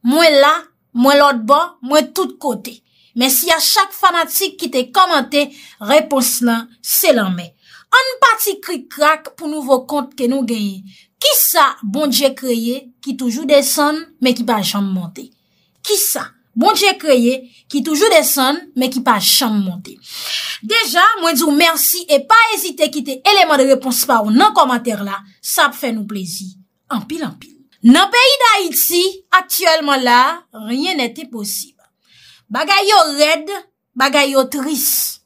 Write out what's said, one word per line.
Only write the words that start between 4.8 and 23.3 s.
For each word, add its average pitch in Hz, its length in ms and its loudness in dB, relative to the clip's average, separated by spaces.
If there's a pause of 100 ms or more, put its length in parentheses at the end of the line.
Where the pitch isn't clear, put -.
kòmante, 294 580 0 (320)
repons 269 640 0
lan, 233 240 0 (140)
se - 340 0
lan 196 220 0
men. 175 180 -14 (380)
An 523 260 2
pati 453 400 0
krik 339 320 -10
krak 302 420 -2
pou 311 200 -10
nouvo 269 340 0
kont 285 320 -6
ke 247 100 -2
nou 262 200 -2
genyen. 202 340 -6 (400)
Ki 587 140 2
sa, - 440 2
Bondye 269 540 0
kreye, 247 540 -4 (100)
ki - 180 -8
toujou 254 300 -4
desann, 294 540 2 (160)
men 254 180 0
ki 240 140 -4
pa 226 120 0
janm 196 300 -4
monte? 175 380 -8 (580)
Ki 415 140 0
sa, - 320 -4 (180)
Bondye 392 480 0
kreye, 262 400 2 (320)
ki 285 100 -4
toujou 320 320 0
desann, 285 460 2 (160)
men 254 180 -2
ki 262 140 -6
pa 226 160 2
janm 214 400 0
monte? 185 340 -8 (640)
Deja, 349 440 0 (120)
mwen 330 180 -2
di 247 80 0
ou 302 140 0
mèsi 330 500 0
e 294 160 2
pa 440 160 4 (120)
ezite 349 420 -2
kite 269 320 -8
eleman 359 340 4